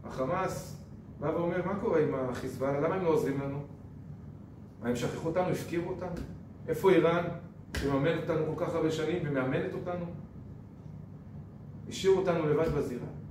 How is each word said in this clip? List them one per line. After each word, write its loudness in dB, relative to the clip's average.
החמאס -2
בא -2
ואומר, 2
'מה -2
קורה 4
עם 4
החיזבאללה? -2
למה 2
הם 0
לא 2
עוזרים 4
לנו? -4
מה, -2
הם 2
שכחו -2
אותנו, 2
הפקירו -2
אותנו? -4
איפה 6
איראן, 8
שמממנת 4
אותנו 2
כל 0
כך -2
הרבה 4
שנים 0
ומאמנת 0
אותנו? -4
השאירו 6
אותנו 4
לבד 4
בזירה.' -2